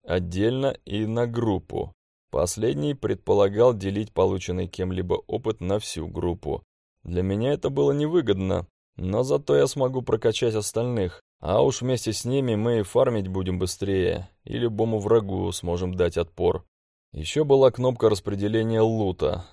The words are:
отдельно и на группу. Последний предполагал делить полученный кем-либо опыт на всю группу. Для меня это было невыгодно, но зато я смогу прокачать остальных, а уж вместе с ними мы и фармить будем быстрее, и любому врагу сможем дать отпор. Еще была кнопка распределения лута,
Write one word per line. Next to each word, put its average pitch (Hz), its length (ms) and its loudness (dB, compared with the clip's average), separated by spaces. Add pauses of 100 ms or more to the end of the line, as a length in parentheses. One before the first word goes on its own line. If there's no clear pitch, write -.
отдельно 98 800 0
и 107 200 -4
на 117 220 -2
группу. 113 680 -4 (420)
Последний 127 580 -2
предполагал 107 800 2
делить 101 380 -4
полученный 92 560 0
кем-либо 92 460 -4 (140)
опыт - 340 -4
на 98 180 0
всю 82 300 -8
группу. - 540 -4 (400)
Для 87 200 -2
меня 104 300 0
это - 160 -2
было 143 240 2
невыгодно, 107 760 0 (300)
но 101 260 0
зато 143 320 0
я 139 120 6
смогу 131 340 -2
прокачать 113 520 0
остальных, 110 680 -4 (180)
а 101 220 2
уж 135 200 2
вместе 123 300 -2
с - 140 -6
ними 127 300 0
мы 113 240 0
и 104 40 2
фармить 113 460 0
будем 92 280 -2
быстрее, 92 720 -2 (140)
и - 140 -8
любому 113 420 0
врагу 98 540 2
сможем 90 400 -4
дать 90 240 2
отпор. 87 480 0 (480)
Еще 143 320 -2
была 135 260 8
кнопка 123 380 2
распределения 107 720 0
лута, 101 720 0